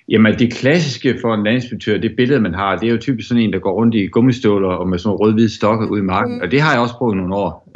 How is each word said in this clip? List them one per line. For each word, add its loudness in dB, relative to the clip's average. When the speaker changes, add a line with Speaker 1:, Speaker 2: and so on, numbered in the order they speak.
Speaker 1:
Jamen, 2
det 0
klassiske 0
for -2
en -2
landinspektør, -2
det -4
billede, 2
man 0
har, -2
det -2
er 2
jo 0
typisk -4
sådan 2
en, 0
der 0
går -2
rundt 2
i 2
gummistøvler 2
og -2
med 0
sådan -4
nogle -2
rød-hvide 2
stokke 0
ude -2
i -2
marken. -2
Speaker 2:
Mm. -8
Speaker 1:
Og -4
det 2
har 2
jeg 2
også -2
prøvet -2
nogle -4
år, -6